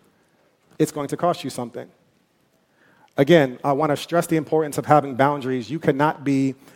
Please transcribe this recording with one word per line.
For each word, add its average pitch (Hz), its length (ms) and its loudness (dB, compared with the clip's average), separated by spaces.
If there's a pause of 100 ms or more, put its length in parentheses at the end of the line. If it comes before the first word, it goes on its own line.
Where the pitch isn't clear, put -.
(800)
it's 156 140 0
going 143 160 -8
to 143 80 -8
cost 170 260 -2
you 135 80 -8
something. 123 380 -12 (1300)
Again, 139 480 4
I 143 80 0
wanna 147 240 0
stress 170 300 -2
the 165 100 -2
importance 156 400 -2
of 147 100 -6
having 143 280 4
boundaries. 131 560 0
You 160 80 -6
cannot 147 460 0
be 135 320 0 (200)